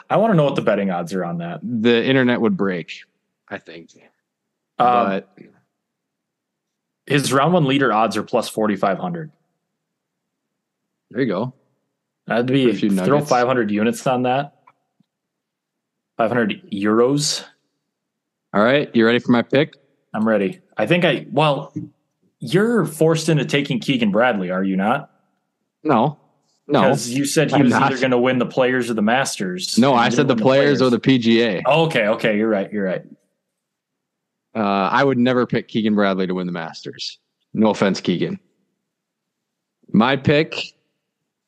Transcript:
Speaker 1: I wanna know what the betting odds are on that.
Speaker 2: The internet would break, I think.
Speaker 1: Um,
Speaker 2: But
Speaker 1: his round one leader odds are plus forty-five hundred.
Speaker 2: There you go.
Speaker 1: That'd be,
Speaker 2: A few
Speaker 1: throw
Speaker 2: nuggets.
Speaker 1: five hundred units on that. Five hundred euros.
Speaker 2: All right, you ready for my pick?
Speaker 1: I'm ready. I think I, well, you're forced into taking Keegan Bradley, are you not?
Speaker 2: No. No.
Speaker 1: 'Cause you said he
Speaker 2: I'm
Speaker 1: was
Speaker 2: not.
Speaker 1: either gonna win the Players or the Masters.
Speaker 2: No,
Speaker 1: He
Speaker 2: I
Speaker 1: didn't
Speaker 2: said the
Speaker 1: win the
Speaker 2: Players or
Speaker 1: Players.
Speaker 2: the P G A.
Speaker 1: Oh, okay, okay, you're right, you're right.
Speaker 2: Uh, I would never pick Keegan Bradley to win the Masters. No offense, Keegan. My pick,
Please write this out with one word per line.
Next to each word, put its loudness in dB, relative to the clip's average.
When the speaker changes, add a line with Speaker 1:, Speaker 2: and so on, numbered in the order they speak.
Speaker 1:
I 2
wanna 2
know 4
what 0
the -4
betting 0
odds -6
are -4
on -6
that. -10
Speaker 2:
The 2
internet 2
would 0
break, -6
I -14
think. -20
Speaker 1:
Um, 2
Speaker 2:
But -2
Speaker 1:
his -2
round 2
one 4
leader 0
odds 0
are -4
plus -4
forty-five -2
hundred. -8
Speaker 2:
There -4
you -2
go. -4
Speaker 1:
That'd 0
be, 2
Speaker 2:
A 2
few -2
Speaker 1:
throw 0
Speaker 2:
nuggets. 2
Speaker 1:
five 2
hundred 0
units -2
on 0
that. -2
Five 0
hundred -2
euros. 0
Speaker 2:
All 2
right, 0
you 4
ready 2
for -2
my 2
pick? 0
Speaker 1:
I'm -2
ready. -2
I -2
think 2
I, 0
well, -2
you're 0
forced 0
into 2
taking -2
Keegan -2
Bradley, 0
are -2
you -2
not? -2
Speaker 2:
No. 0
No. 2
Speaker 1:
'Cause 0
you -2
said 0
he 2
Speaker 2:
I'm 4
Speaker 1:
was 4
Speaker 2:
not. 2
Speaker 1:
either -4
gonna 2
win 2
the 0
Players 0
or -2
the -2
Masters. -2
Speaker 2:
No, 4
Speaker 1:
He 4
Speaker 2:
I 4
Speaker 1:
didn't 0
Speaker 2:
said 2
the 4
Speaker 1:
win -2
the -4
Speaker 2:
Players 4
or 4
Speaker 1:
Players. 0
Speaker 2:
the 2
P 2
G 2
A. -2
Speaker 1:
Oh, 4
okay, 0
okay, 0
you're 0
right, -2
you're -4
right. -4
Speaker 2:
Uh, 0
I 2
would 2
never 2
pick -4
Keegan -2
Bradley 0
to -4
win -4
the -6
Masters. -12
No 2
offense, 0
Keegan. -4
My 2
pick, -2